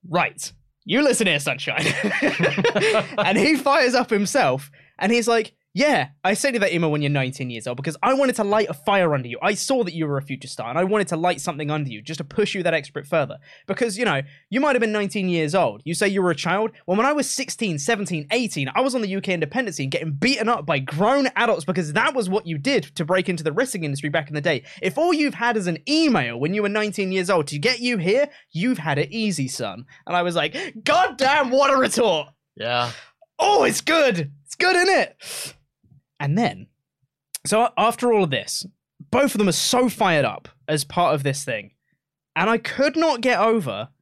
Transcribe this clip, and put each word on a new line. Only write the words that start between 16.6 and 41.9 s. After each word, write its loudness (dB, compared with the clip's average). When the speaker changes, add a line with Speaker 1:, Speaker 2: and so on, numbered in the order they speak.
Speaker 1:
Well, 0
when 2
I 4
was -2
sixteen, -4
seventeen, -2
eighteen, -2
I 0
was 0
on 0
the -4
U -4
K -2
independent -4
scene -4
getting -4
beaten 0
up 0
by 0
grown 2
adults 0
because -2
that 2
was -2
what -2
you -4
did 0
to -4
break 0
into -4
the 0
wrestling -4
industry -4
back -2
in -10
the -4
day. 0
If -2
all 2
you've 0
had -2
is -2
an -4
email 2
when -2
you -2
were 0
nineteen -2
years -2
old 2
to -6
get -2
you 0
here, 2
you've -2
had -2
it -2
easy, -2
son." -8
And -2
I 4
was 0
like, 0
"God 2
damn, 2
what 4
a 4
retort." 2
Speaker 2:
Yeah. -2
Speaker 1:
Oh, 4
it's 0
good. 2
It's -16
good, 2
isn't 4
it? -6
And 0
then, -2
so 4
a-, 0
after 2
all 4
of 0
this, -4
both 2
of 0
them 4
are 2
so 2
fired 2
up -4
as -2
part 2
of -2
this -2
thing. -8